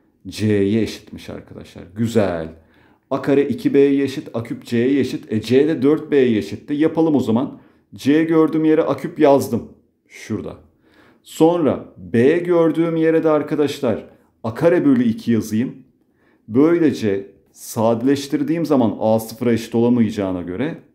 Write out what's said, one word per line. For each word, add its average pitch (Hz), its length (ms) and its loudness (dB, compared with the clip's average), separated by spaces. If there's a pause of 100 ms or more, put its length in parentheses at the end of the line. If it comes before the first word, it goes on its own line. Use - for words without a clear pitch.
(280)
C'ye 104 540 0
eşitmiş - 480 -10
arkadaşlar. 85 540 -18 (120)
Güzel. 95 560 -2 (580)
A 139 120 -4
kare 143 260 2
iki 123 260 -4
B'ye 139 280 4
eşit, - 320 -6
A 117 80 -6
küp 117 220 -12
C'ye 127 360 0
eşit. - 320 -6
E, 110 80 -2
C 135 280 2
de 143 140 -2
dört 151 280 2
B'ye 123 280 4
eşitti. 107 360 -6
Yapalım 156 400 0
o 127 60 4
zaman. 110 380 -2 (360)
C 143 300 2
gördüğüm 160 400 2
yere 156 180 4
A 139 140 0
küp - 220 -10
yazdım. 120 440 2 (460)
Şurada. - 480 -10 (640)
Sonra 160 720 0
B 120 420 2
gördüğüm 165 580 0
yere 160 280 2
de 160 60 2
arkadaşlar 143 800 -2 (360)
A 113 100 -4
kare 170 300 2
bölü 127 200 4
iki 117 280 -2
yazayım. 110 420 -2 (760)
Böylece 123 800 0 (220)
sadeleştirdiğim 139 1160 -2
zaman 120 340 0
A 110 200 2
sıfıra 117 320 -4
eşit 113 220 -4
olamayacağına 104 680 0
göre 110 360 -8 (160)